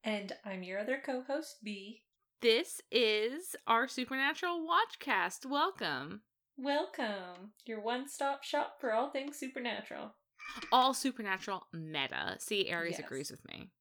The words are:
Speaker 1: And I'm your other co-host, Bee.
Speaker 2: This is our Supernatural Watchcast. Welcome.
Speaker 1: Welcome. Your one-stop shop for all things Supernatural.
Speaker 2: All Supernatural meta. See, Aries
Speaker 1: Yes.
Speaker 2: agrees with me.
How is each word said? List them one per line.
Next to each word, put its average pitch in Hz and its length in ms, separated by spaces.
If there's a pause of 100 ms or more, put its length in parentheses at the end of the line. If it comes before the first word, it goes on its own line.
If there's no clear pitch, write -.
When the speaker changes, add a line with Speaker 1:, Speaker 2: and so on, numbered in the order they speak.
Speaker 1:
And 202 300 (140)
I'm 190 160
your 185 160
other 254 260
co-host, 269 580
Bee. 208 420 (360)
Speaker 2:
This 233 400 (100)
is 233 640 (120)
our 233 200
Supernatural 285 800
Watchcast. 285 800
Welcome. 208 760 (340)
Speaker 1:
Welcome. 214 960 (140)
Your 220 160
one-stop 277 640
shop - 360
for 226 140
all 254 160
things 285 260
Supernatural. 240 760 (580)
Speaker 2:
All 254 220
Supernatural 202 760
meta. 139 680
See, - 320
Aries 170 280
Speaker 1:
Yes. - 80
Speaker 2:
agrees 135 240
with - 160
me. - 220 (120)